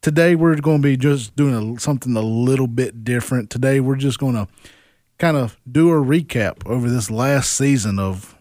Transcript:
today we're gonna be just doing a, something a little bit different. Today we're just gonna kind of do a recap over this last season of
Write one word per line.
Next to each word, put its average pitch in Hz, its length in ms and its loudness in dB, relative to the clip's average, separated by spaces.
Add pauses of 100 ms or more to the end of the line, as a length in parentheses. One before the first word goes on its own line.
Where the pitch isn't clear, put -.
today 165 340 4
we're 160 200 4
gonna 151 240 2
be 139 180 2
just 131 380 -2
doing 120 400 0
a, 117 40 -16
something 127 360 -4
a 110 60 -2
little 123 460 0
bit 117 360 -4
different. 123 460 -4
Today 135 300 0
we're 135 160 0
just 135 240 -2
gonna 120 280 -2 (720)
kind 160 200 0
of 120 200 -4 (120)
do 160 200 4
a 165 60 4
recap 135 720 -2
over 120 220 -2
this 120 200 -2
last 127 440 0
season 113 460 0
of 95 420 -6